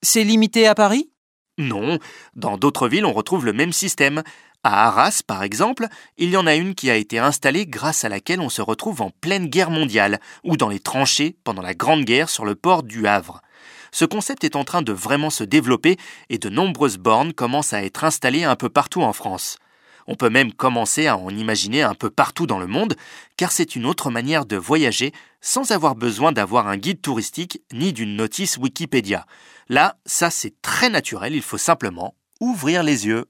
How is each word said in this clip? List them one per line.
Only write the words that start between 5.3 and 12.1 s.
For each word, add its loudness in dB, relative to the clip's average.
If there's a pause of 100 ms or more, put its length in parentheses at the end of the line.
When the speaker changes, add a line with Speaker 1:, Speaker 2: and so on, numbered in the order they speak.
Speaker 2:
exemple, -2 (300)
il 0
y 2
en 2
a 6
une -2
qui 0
a 4
été -2
installée 2
grâce -4
à -2
laquelle -4
on -2
se -6
retrouve -4
en -4
pleine -4
guerre 2
mondiale 2 (240)
ou 0
dans 2
les -6
tranchées 0
pendant -6
la -8
Grande 2
Guerre 2